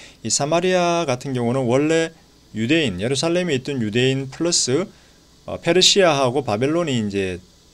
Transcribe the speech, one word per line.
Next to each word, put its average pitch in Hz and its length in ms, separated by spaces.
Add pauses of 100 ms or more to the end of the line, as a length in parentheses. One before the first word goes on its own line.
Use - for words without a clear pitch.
(240)
이 113 60
사마리아 170 760
같은 131 280
경우는 123 280
원래 151 500 (440)
유대인, 117 440
예루살렘에 165 560
있던 135 260
유대인 131 480
플러스, 165 560 (600)
어, 92 160
페르시아하고 160 840
바벨론이 127 640
이제 95 320 (340)